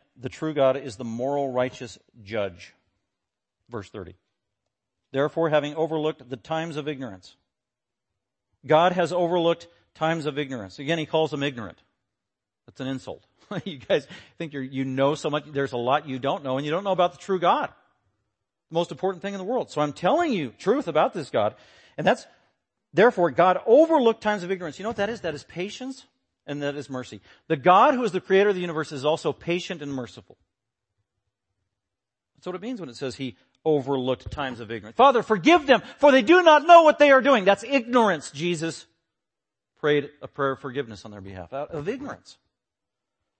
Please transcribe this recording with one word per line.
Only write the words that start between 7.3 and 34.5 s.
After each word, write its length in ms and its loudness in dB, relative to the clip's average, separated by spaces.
God 260 4
has 180 -2
overlooked 580 -2
times 320 -4
of 120 -6
ignorance. 400 -10
Again, 200 -4
he 80 -6
calls 240 0
them 120 -6
ignorant. 360 -8
That's 140 -18
an 80 -8
insult. 360 -10
<laughs> 140 -8
You 140 -12
guys 280 -2
think 140 -10
you're, 100 -8
you 220 -6
know 320 0
so 140 -6
much. 160 -2
There's 260 -4
a 60 -4
lot 280 0
you 140 -8
don't 240 -4
know, 140 -2
and 60 -6
you 60 -6
don't 140 -4
know 80 -2
about 200 2
the 60 -20
true 220 -4
God. 280 0
The 60 -12
most 180 -2
important 300 -6
thing 120 -8
in 40 -10
the 60 -12
world. 260 -6
So 100 -4
I'm 120 -2
telling 400 0
you 240 -4
truth 300 0
about 280 0
this 160 -10
God. 260 0
And 100 -6
that's, 200 2
therefore, 380 4
God 340 2
overlooked 560 4
times 220 -4
of 80 -8
ignorance. 260 -8
You 60 -12
know 60 -6
what 80 -8
that 120 -2
is? 120 -12
That 120 -6
is 80 -14
patience, 640 -12
and 160 -8
that 140 -6
is 120 -12
mercy. 320 -12
The 80 0
God 380 6
who 100 -4
is 80 -4
the 80 -6
creator 300 2
of 40 -2
the 60 -8
universe 320 -6
is 120 -8
also 280 0
patient 500 -8
and 100 -10
merciful. 440 -14
That's 100 -20
what 80 -8
it 80 -12
means 160 -10
when 100 -12
it 80 -18
says 200 -8
he 200 -10
overlooked 680 -2
times 300 -8